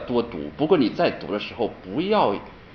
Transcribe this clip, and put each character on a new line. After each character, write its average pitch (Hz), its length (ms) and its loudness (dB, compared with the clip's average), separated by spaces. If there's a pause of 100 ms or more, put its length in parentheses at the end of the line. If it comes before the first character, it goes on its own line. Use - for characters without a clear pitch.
多 120 160 2
读。 73 320 -6
不 143 120 0
过 185 100 6
你 120 140 4
在 165 200 2
读 80 220 -6
的 104 60 0
时 - 160 -8
候， 107 180 -2 (100)
不 98 200 -4
要 180 340 4 (380)